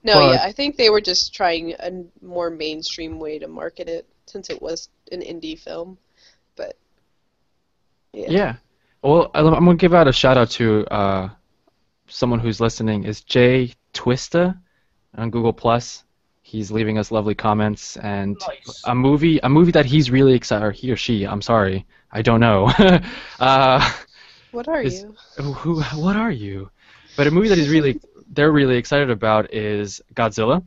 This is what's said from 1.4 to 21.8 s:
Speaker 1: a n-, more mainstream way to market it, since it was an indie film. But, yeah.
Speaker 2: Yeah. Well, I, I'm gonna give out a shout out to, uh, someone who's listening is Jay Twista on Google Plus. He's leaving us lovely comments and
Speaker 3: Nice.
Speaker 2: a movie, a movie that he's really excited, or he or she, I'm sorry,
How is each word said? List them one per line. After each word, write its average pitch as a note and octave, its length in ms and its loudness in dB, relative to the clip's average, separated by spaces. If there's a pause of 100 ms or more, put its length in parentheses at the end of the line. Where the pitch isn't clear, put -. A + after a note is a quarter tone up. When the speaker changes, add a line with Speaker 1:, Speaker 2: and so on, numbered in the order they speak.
Speaker 1:
a - 120 -14
n-, F3+ 240 -12 (120)
more F3 280 -8
mainstream D#3+ 720 -10
way D3+ 200 -10
to D#3 80 -14
market D#3+ 400 -12
it, E3 200 -12 (180)
since - 240 -18
it D#3 120 -12
was E3 280 -12 (220)
an F3+ 100 -12
indie D#3+ 380 -14
film. E3+ 380 -16 (580)
But, - 220 -14 (1400)
yeah. G#2 160 -10
Speaker 2:
Yeah. E3 260 -2 (480)
Well, D#3 300 2
I, D3+ 80 0
I'm D#3+ 240 4
gonna F3 100 6
give E3+ 180 2
out E3+ 140 6
a B2 60 2
shout C3 240 4
out A#2 140 2
to, A2 360 0
uh, G2 420 -2 (760)
someone A#2+ 320 -2
who's A#2 200 -4
listening A2 440 -2
is G#2 180 -10
Jay B2+ 520 2 (200)
Twista E3+ 640 -2 (580)
on A2+ 140 -6
Google A2+ 240 0
Plus. - 500 -2 (380)
He's G#2+ 300 -10
leaving A2 260 -2
us G#2 140 -4
lovely G#2+ 240 -2
comments G#2+ 640 -2
and G2+ 420 -8
Speaker 3:
Nice. - 460 -14
Speaker 2:
a B2 100 -2
movie, C#3+ 480 2
a B2 60 0
movie E3+ 240 6
that D3+ 120 4
he's C3 240 2
really C3 240 4
excited, A2 320 -2
or G#2 60 0
he B2 200 -8
or G#2+ 40 -2
she, G2+ 320 -4
I'm G2+ 140 -6
sorry, G2 440 0 (260)